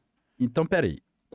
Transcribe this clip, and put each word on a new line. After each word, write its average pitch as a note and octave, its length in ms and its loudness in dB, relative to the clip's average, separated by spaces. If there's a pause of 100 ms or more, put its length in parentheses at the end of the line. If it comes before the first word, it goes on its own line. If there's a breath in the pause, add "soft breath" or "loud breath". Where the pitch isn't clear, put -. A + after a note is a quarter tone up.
(400)
Então C3 280 0
peraí. A2+ 320 0 (360)